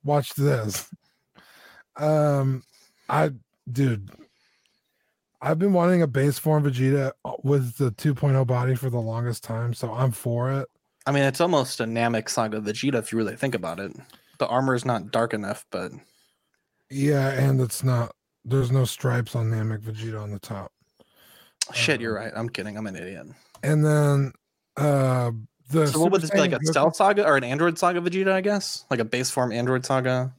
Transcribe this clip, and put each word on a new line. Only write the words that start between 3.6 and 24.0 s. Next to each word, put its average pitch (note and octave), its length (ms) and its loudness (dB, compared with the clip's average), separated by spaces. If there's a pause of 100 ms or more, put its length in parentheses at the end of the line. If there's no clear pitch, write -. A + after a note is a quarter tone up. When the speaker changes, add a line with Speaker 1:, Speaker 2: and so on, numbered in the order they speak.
Speaker 1:
dude, A#2 380 0 (1300)
I've D#3 180 0
been G3 140 4
wanting F3 280 4
a D#3 60 4
base C3+ 320 2
form D3+ 240 2
Vegeta C3+ 480 2 (320)
with C3 340 2
the C3 140 2
two D3 220 0
point C3+ 220 2
oh C3 100 4
body B2 300 0
for C3 140 -4
the A#2+ 100 -2
longest A#2 440 -4
time, A#2 300 -4
so A#2 200 -8
I'm B2+ 180 0
for A#2+ 400 -2
it. C3+ 160 -4 (380)
Speaker 2:
I C3+ 60 -2
mean, C#3 120 4
it's C3+ 180 0
almost D#3 380 2
a A#2 60 0
Namek A2+ 440 0
Saga A2 320 -2
Vegeta A2+ 340 -2
if A2 160 -2
you A2+ 60 -2
really G#2+ 180 -2
think B2+ 200 -4
about E2+ 240 -6
it. G2 140 -10 (440)
The - 100 -2
armor C3 280 2
is A#2+ 100 -4
not A2+ 260 -2
dark A2+ 220 0
enough, G#2 380 -8
but F#2 200 -6 (1000)
Speaker 1:
Yeah, C#3 420 2
and C3+ 300 2
it's - 220 -4
not, A#2+ 320 0 (300)
there's B2 260 0
no C3 140 4
stripes B2 500 -2
on A2+ 140 0
Namek A2 300 -2
Vegeta A2 420 -10
on G2+ 100 -10
the G2 80 -10
top. - 320 -12 (1000)
Speaker 2:
Shit, C#3 280 0
you're A2+ 160 -4
Speaker 1:
Um, G#2 80 -6
Speaker 2:
right. - 100 -10
I'm A#2 140 -4
kidding. G2+ 280 -10
I'm G#2+ 100 -8
an F#2+ 80 -10
idiot. F#2 320 -14 (360)
Speaker 1:
And D3+ 220 2
then, C#3+ 460 2 (460)